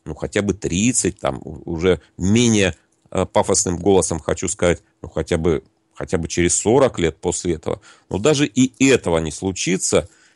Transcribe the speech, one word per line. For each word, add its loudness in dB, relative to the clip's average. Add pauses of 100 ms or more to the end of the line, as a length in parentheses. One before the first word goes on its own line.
ну, -10
хотя -4
бы 0
тридцать, -2
там, -4
у-, -14 (100)
уже 0 (160)
менее, 2 (360)
э, 0
пафосным 0
голосом 2
хочу -4
сказать, 0 (200)
ну, -14
хотя -4
бы, 0 (320)
хотя -6
бы -4
через 0
сорок 2
лет -2
после -4
этого. -8 (280)
Но -4
даже 2
и 2
этого 2
не -4
случится, -2 (260)